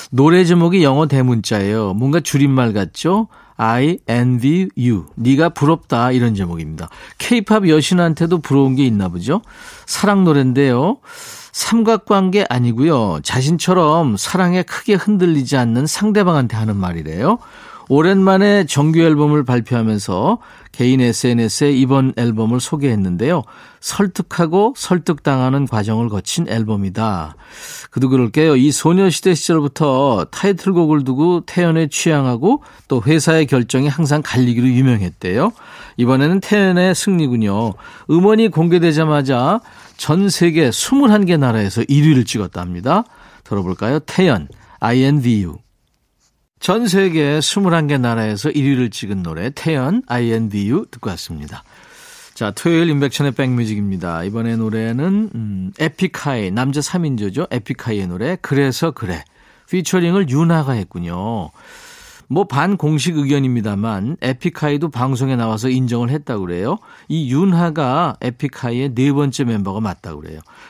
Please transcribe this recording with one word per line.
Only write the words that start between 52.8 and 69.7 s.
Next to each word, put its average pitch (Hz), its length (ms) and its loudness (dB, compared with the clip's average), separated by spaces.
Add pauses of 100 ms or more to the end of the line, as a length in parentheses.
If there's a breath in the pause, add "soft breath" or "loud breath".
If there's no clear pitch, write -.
임백천의 143 440 -2
백뮤직입니다. 101 920 -2
이번에 113 320 -4
노래는, 113 800 -2
음, 101 420 -8
에픽하이, 143 720 -4
남자 131 320 -2
삼 175 240 -4
인조죠. 117 460 -4
에픽하이의 107 560 -6
노래 110 340 -6
그래서 139 500 -2
그래. 90 320 -8 (460 soft breath)
피처링을 180 600 0
윤하가 151 440 2
했군요. 92 800 -6 (760 loud breath)
뭐 180 180 0
반공식 156 720 -2
의견입니다만 117 1040 -2
에픽하이도 147 680 -4
방송에 131 460 -2
나와서 113 320 -2
인정을 120 440 0
했다고 135 340 -6
그래요. 92 320 -4 (320 loud breath)
이 151 200 -4
윤하가 160 920 0
에픽하이의 123 720 -6
네 135 160 0
번째 139 320 -2
멤버가 104 380 -4